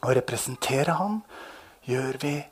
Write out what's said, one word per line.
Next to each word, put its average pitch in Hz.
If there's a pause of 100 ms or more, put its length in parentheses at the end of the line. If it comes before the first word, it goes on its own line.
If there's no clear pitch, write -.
Å 127
representere 127
han 208 (680)
gjør 131
vi 143 (180)